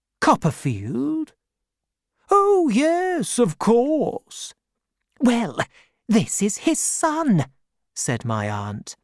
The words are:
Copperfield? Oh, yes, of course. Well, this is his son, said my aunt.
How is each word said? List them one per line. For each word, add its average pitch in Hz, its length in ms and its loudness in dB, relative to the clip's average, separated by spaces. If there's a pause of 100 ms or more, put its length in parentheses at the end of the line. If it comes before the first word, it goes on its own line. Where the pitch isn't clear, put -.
(200)
Copperfield? 139 1120 -2 (960)
Oh, 392 420 4
yes, 330 680 0
of 208 200 2
course. 240 960 0 (680)
Well, 226 380 0 (500)
this 208 340 2
is 202 160 -2
his 330 200 0
son, 302 680 0 (500)
said - 280 -4
my 107 260 -4
aunt. 104 540 -8